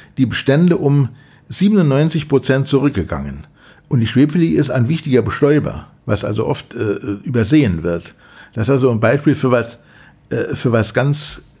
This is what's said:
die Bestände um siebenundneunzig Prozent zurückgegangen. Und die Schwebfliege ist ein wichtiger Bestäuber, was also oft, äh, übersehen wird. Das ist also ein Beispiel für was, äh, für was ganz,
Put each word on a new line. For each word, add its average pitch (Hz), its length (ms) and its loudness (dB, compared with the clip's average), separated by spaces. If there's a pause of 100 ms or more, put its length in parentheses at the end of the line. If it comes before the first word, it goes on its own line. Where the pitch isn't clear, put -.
(200)
die 127 80 4
Bestände 160 500 2
um 143 320 2 (380)
siebenundneunzig 160 800 2
Prozent 135 380 0
zurückgegangen. 78 800 -2 (420)
Und 127 120 0
die 113 60 0
Schwebfliege 156 480 2
ist 139 140 0
ein 120 180 0
wichtiger 135 360 0
Bestäuber, 143 640 -2 (180)
was 107 180 -2
also 110 220 -4
oft, - 300 -6
äh, 110 180 -2 (300)
übersehen 117 580 2
wird. 85 320 -4 (400)
Das 107 140 -2
ist 131 40 2
also 131 200 2
ein 113 80 -2
Beispiel 135 340 2
für 131 160 0
was, 120 300 0 (500)
äh, 117 260 -6
für 127 160 -2
was 113 220 0
ganz, 143 480 -2 (200)